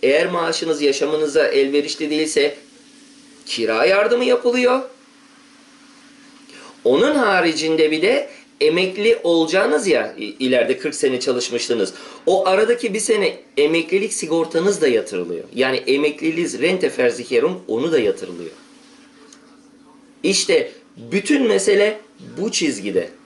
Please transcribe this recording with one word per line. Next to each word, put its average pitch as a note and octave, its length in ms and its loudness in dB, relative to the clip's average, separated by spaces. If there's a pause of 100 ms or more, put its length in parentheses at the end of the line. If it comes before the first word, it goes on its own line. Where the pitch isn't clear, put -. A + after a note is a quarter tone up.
Eğer D#3 280 2
maaşınız E3 520 -2
yaşamınıza D3 640 0
elverişli C#3+ 640 0
değilse D3+ 460 0 (880)
kira A2+ 380 -2
yardımı G#3+ 400 2
yapılıyor. B3 560 2 (2000)
Onun F#3 300 4
haricinde D#3+ 760 2
bir D#3 120 0
de C4 280 0 (300)
emekli F#3 600 2
olacağınız F#3 640 0
ya, A#2 320 0
i-, A2 60 -10
ileride B2+ 540 0
kırk D3+ 160 -6
sene C3 260 0
çalışmıştınız. A#2+ 720 -2 (340)
O F#3 220 2
aradaki G#3+ 460 2
bir G#3+ 60 -4
sene G#3 400 0 (160)
emeklilik E3 560 2
sigortanız E3 680 0
da D3+ 80 4
yatırılıyor. F2+ 560 -2 (100)
Yani C3 220 0
emekliliğiniz, D3+ 840 -2
Renteversicherung, C3 1080 0
onu B2+ 240 -2
da D3+ 60 2
yatırılıyor. F#2 520 -4 (1700)
İşte F3 500 0 (240)
bütün G3+ 520 0
mesele G#3 520 2 (380)
bu G#3 140 -4
çizgide. G2 580 -2 (160)